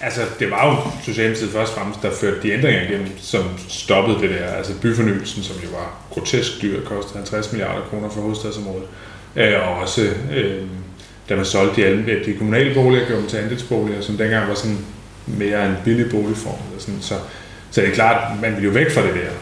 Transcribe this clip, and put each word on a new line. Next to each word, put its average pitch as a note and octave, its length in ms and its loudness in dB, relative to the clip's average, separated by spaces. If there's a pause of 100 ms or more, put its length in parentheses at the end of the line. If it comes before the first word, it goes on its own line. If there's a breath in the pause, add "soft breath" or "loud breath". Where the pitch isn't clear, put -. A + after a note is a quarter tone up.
altså, A#2 140 -2 (180)
det A2 120 2
var G2+ 180 2
jo C3+ 40 6 (340)
Socialdemokratiet A2 500 0
først A2 160 0
og - 40 -6
fremmest, G#2 240 -6
der G2+ 100 0 (100)
førte G2 220 2
de G#2+ 140 2
ændringer B2 240 4
igennem, G2 260 -2 (260)
som G2 100 2 (240)
stoppede G2+ 540 2
det F#2+ 80 2
der. F2+ 160 -2 (140)
Altså G2 220 -6
byfornyelsen, G#2+ 640 0
som F#2 120 -8 (100)
jo E2+ 40 -10 (100)
var F2 80 -6 (240)
grotesk - 500 -2
dyr, G2+ 240 -2
kostede G2+ 320 -6
halvtreds G#2+ 340 -4
milliarder G2 380 -4
kroner G#2+ 200 -6
for G#2 120 -6
hovedstadsområdet. G#2 680 -6 (480 loud breath)
Øh, G#2+ 180 6 (140)
og F2+ 140 0
også, G2+ 200 0 (340)
øh, G2 260 0 (680 loud breath)
da G2+ 60 2
man F#2+ 100 0
solgte G2 360 4
de G2 60 6
alme-, G#2 380 2
de G#2 120 0
kommunale A2+ 360 4
boliger, B2+ 320 6
gjorde A2 160 0
dem G2+ 80 -4
til A2+ 80 -2
andelsboliger, G#2+ 640 -2
som G#2 160 -4
dengang G#2+ 320 2
var G#2 60 0
sådan G#2+ 220 -2 (500)
mere G#2 380 0
en F#2+ 100 2 (100)
billig A#2 260 4
boligform. G#2+ 480 -2 (100)
Eller - 120 -12
sådan. G2+ 200 -6
Så, - 120 -4 (580 loud breath)
så A2+ 100 4
det G2 80 4
er - 40 0
klart, G#2+ 480 4
man A2+ 100 0
ville G2+ 160 0
jo G2 60 4
væk D3+ 180 4
fra - 100 4
det F#2 120 4
der F2+ 160 -2 (120)